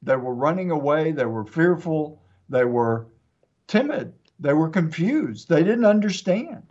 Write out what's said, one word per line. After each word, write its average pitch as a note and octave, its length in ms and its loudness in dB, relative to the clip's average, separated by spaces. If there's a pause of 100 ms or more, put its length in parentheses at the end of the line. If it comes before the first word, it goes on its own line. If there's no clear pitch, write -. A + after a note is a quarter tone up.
they C3 140 0
were B2+ 180 -6
running E3+ 360 -2
away, D#3 420 0
they C#3 140 -2
were A2+ 180 -6
fearful, D#3+ 760 0 (260)
they B2+ 160 2
were A#2 420 0 (600)
timid, C#4 460 -2 (260)
they C#3+ 160 0
were D#3+ 160 2
confused, E3 800 -2
they E3 140 4
didn't A#3 220 2
understand. G#3 880 0